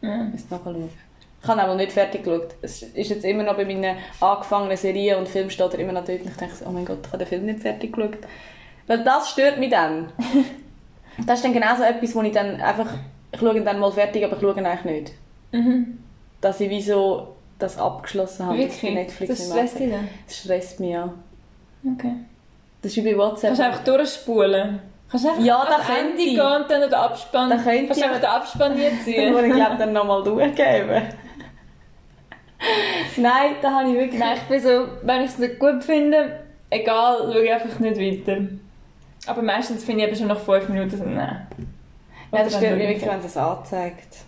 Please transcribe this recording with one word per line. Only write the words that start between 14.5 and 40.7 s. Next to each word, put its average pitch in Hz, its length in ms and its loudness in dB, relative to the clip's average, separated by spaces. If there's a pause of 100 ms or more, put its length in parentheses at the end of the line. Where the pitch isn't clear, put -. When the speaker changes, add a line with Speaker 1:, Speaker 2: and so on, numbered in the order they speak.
Speaker 2:
ihn 196 80 -4
eigentlich 175 200 -2
nicht. 156 280 -6 (380)
Speaker 1:
Mhm. 240 480 0 (420)
Speaker 2:
Dass 196 200 0
ich 202 100 0
wie 208 100 -4
so 196 540 0 (240)
das - 180 -6
abgeschlossen - 680 -4
habe, 180 100 -2
Speaker 1:
Wirklich? 262 240 0
Speaker 2:
dass 214 80 -4
ich 208 60 -2
Netflix 185 360 -6
Speaker 1:
Das 254 100 -2
Speaker 2:
nicht 180 120 -8
mehr 233 140 2
Speaker 1:
stresst 240 140 -6
dich 262 120 0
Speaker 2:
habe. 202 100 -4
Speaker 1:
dann? 202 60 -8 (200)
Speaker 2:
Das - 80 -14
stresst 180 420 -4
mich, 180 120 -4
ja. 175 220 -6 (840)
Speaker 1:
Okay. 247 160 -4 (680)
Speaker 2:
Das 196 140 -6
ist 220 80 0
wie 220 80 2
bei 196 60 2
WhatsApp. 208 300 2
Speaker 1:
Kannst 254 120 2
du 269 40 4
einfach 247 180 -2
durchspulen? 208 960 2 (320)
Kannst 247 140 -2
du 294 60 4
einfach 320 140 2
Speaker 2:
Ja, 247 200 6
da 311 80 2
Speaker 1:
ans 302 140 2
Speaker 2:
könnte 294 240 0
Speaker 1:
Ende 339 120 0
Speaker 2:
ich. 277 120 2
Speaker 1:
gehen 233 60 4
und 285 300 2
dann 285 120 4
den 269 120 2
Abspann, 247 560 0
Speaker 2:
Da 240 60 4
könnte 240 300 2
Speaker 1:
kannst 285 140 0
du 285 40 2
Speaker 2:
ich. 262 60 2
Speaker 1:
einfach 247 100 -2
den 220 100 2
Abspann 269 460 0
hier 240 220 4
Speaker 2:
<laughs> - 60 -8
Speaker 1:
ziehen? 247 280 2
Speaker 2:
Muss 240 100 4
ich, 240 120 6
glaub, 220 240 4
dann 214 140 0
noch 208 120 2
mal 196 180 2
durchgeben. 226 800 2 (2250)
Nein, 262 360 4 (100)
da 277 80 2
habe 269 200 2
ich 247 60 2
wirklich 247 240 0
Speaker 1:
Nein, 233 160 2
ich 247 120 -8
bin 269 120 2
so, 247 260 4 (160)
wenn 254 200 2
ich 262 80 -2
es - 80 -14
nicht 240 200 -2
gut 277 260 4
finde, 302 560 2 (300)
egal, 226 480 2 (140)
schaue 220 120 4
ich 226 80 4
einfach 233 260 -2
nicht 220 180 0 (300)
weiter. 196 160 -2 (840)
Aber 233 160 -4
meistens 220 420 -2
finde 214 180 0
ich 208 60 2
eben 214 100 -2
schon 226 100 -2
nach 208 120 0
fünf 196 280 2
Minuten 190 280 -2